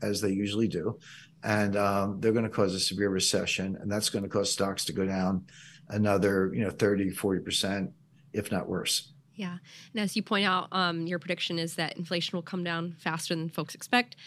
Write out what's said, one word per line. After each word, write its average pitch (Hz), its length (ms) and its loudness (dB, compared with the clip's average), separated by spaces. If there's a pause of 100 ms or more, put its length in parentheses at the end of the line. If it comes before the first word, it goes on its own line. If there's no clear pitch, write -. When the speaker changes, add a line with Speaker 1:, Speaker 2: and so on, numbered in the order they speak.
Speaker 1:
as 104 180 0
they 101 100 2
usually 101 380 2
do. 90 300 -2 (460)
And, 104 320 2
um, 101 440 2
they're 113 120 4
gonna 110 160 2
cause 98 260 2
a 92 60 -2
severe 98 300 2
recession, 92 680 0
and 101 100 -4
that's 107 200 0
gonna 98 180 -2
cause 101 220 0
stocks 98 360 -2
to 85 60 -4
go 95 140 0
down 95 380 0 (440)
another, 98 640 4
you 117 100 0
know, 95 60 0
thirty, 98 400 2
forty 92 300 0
percent, 95 500 -2 (420)
if 104 180 -2
not 90 180 -2
worse. - 440 -2 (220)
Speaker 2:
Yeah. 180 240 -8 (340)
And 220 80 -2
as 202 140 0
you 214 80 0
point 202 220 2
out, 185 280 2
um, 175 340 0
your 175 120 -2
prediction 175 400 -4
is 165 180 -2
that 160 200 -2
inflation 175 400 -2
will 175 60 -4
come 180 200 -6
down 170 360 -4
faster 165 360 -4
than 165 140 -2
folks - 260 -6
expect. 247 400 0 (120)